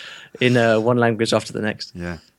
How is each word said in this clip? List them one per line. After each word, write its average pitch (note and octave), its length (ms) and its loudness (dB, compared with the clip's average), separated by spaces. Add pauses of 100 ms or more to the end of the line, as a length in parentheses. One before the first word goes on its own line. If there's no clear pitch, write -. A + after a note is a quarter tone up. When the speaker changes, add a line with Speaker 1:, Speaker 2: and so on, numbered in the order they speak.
(400)
Speaker 1:
in, B2 160 4
uh, A2+ 240 4
one A#2+ 180 2
language A2+ 340 0
after G#2+ 200 0
the G#2 100 -6
next. G#2+ 320 -8
Speaker 2:
Yeah. F2 240 -8 (200)